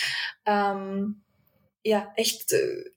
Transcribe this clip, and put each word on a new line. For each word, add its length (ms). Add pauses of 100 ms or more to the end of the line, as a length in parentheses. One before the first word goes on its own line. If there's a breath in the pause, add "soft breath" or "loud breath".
(440 loud breath)
ähm, 760 (600)
ja, 340
echt, 360
äh, 320 (120)